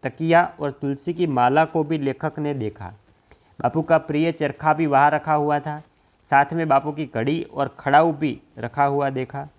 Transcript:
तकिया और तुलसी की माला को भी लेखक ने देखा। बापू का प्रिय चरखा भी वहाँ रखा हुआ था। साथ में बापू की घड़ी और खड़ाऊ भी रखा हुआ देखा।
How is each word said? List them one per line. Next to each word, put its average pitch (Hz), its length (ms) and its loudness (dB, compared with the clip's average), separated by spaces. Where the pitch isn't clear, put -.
तकिया 165 580 2
और 147 100 -4
तुलसी 139 440 -6
की 175 120 -2
माला 135 380 2
को 160 200 -2
भी 156 140 -4
लेखक 139 400 -4
ने 147 160 -4
देखा। 107 320 -8
बापू 156 220 0
का 160 160 4
प्रिय 156 340 0
चरखा 156 420 0
भी 160 120 -2
वहाँ 143 240 4
रखा 151 240 -2
हुआ 147 260 0
था। 151 220 -10
साथ 143 280 4
में 165 160 -2
बापू 139 240 2
की 147 220 -8
घड़ी 127 280 -2
और 135 360 -6
खड़ाऊ 156 340 4
भी 143 280 -4
रखा 120 260 -2
हुआ 139 260 0
देखा। 135 380 -8